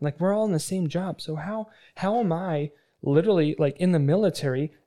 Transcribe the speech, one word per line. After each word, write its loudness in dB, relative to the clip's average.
Like, -4
we're 0
all 0
in 0
the 2
same -2
job, -6
so -8
how, -8
how -2
am 0
I -2
literally, 2
like, 0
in 2
the 4
military 0